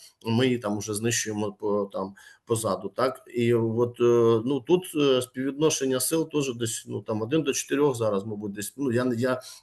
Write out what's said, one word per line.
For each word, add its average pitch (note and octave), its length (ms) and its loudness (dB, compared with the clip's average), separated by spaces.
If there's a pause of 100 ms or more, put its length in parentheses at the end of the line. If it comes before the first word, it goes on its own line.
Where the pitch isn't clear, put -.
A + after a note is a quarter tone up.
(260)
ми A#2 200 4
її B2 120 2
там G#2+ 180 -2
уже G#2 180 -6
знищуємо G#2+ 580 -2
по, G2+ 400 -2
там, G2 220 -6 (300)
позаду, G2+ 440 -2
так? - 340 -2 (120)
І A#2+ 200 2
от, A#2 460 0
е, A#2 440 6
ну, C3+ 160 -2
тут, F3+ 220 2 (140)
е, C3+ 260 4
співвідношення C3+ 800 -2
сил D#3+ 300 0
теж C3+ 240 -2
десь, A#2 340 -6
ну, A2+ 120 -8
там, G#2+ 220 -4
один D3 200 0
до - 100 0
чотирьох C#3+ 440 0
зараз, G#2 300 0
мабуть, G#2 260 -6
десь, G#2 240 -10
ну, C3 160 -2
я, B2 240 0
я B2+ 240 0 (220)